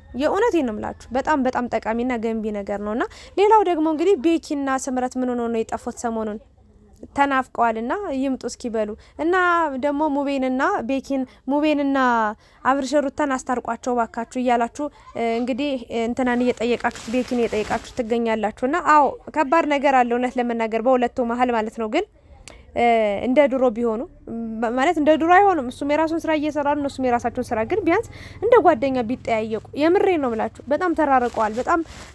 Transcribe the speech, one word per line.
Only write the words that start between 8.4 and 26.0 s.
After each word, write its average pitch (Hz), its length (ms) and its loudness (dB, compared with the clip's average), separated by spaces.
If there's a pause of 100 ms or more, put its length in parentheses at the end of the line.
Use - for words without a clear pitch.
እስኪ - 240 -10
በሉ። 214 220 -4 (280)
እና 330 160 0 (420)
ደግሞ 285 340 -2
ሙቤንና 269 520 0 (200)
ቤኪን፣ 269 400 -2 (240)
ሙቤንና 285 520 2 (680)
አብርሽ 269 320 0
ሩታን 277 360 0
አስታርቋቸው 247 640 -4
ባካችሁ 233 420 -4
እያላችሁ፣ 240 480 0 (260)
እ፣ 226 120 -4 (100)
እንግዲህ 254 380 -2 (260)
እንትናን 240 440 0
እየጠየቃችሁ፣ 240 680 -2
ቤኪን 247 300 -2
እየጠየቃችሁ 220 560 -4
ትገኛላችሁ። 226 680 -2
እና 302 120 0 (100)
አዎ 302 160 6 (280)
ከባድ 311 360 2
ነገር 277 280 2
አለ 247 160 4
እውነት 247 240 -2
ለመናገር 233 460 -2
በሁለቱ 247 440 2
መሀል 240 260 0
ማለት 220 260 -2
ነው። 220 120 -4
ግን፣ 339 160 0 (640)
እ፣ - 160 0 (360)
እንደ 247 260 2
ድሮ 254 240 0
ቢሆኑ፣ 226 300 -2 (520)
በ-፣ 226 180 -4
ማለት 269 260 2
እንደ 302 200 4
ድሮ 320 160 2
አይሆንም። 359 360 6
እሱም 285 220 -6
የራሱን 311 300 0